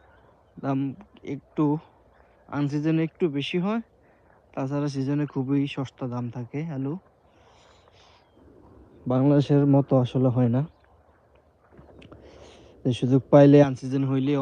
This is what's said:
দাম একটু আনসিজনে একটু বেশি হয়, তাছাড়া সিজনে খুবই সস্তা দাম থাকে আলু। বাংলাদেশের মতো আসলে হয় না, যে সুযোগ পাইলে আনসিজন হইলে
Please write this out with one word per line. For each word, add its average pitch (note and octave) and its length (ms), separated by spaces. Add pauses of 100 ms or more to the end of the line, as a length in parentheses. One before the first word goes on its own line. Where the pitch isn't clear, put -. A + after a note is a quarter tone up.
(640)
দাম C3+ 160 (560)
একটু - 300 (920)
আনসিজনে D3 520
একটু - 160 (120)
বেশি C#3+ 280
হয়, A3 160 (720)
তাছাড়া C#3+ 420
সিজনে C#3+ 380
খুবই C#3 280 (140)
সস্তা C3+ 380
দাম B2 120 (100)
থাকে B2 240 (160)
আলু। C3+ 180 (2250)
বাংলাদেশের C#3+ 520 (120)
মতো C#3 180 (100)
আসলে B2+ 340
হয় B2 180
না, C3+ 60 (2250)
যে C3 140
সুযোগ C3 220 (100)
পাইলে C#3+ 260 (100)
আনসিজন C3 440
হইলে C3+ 200 (100)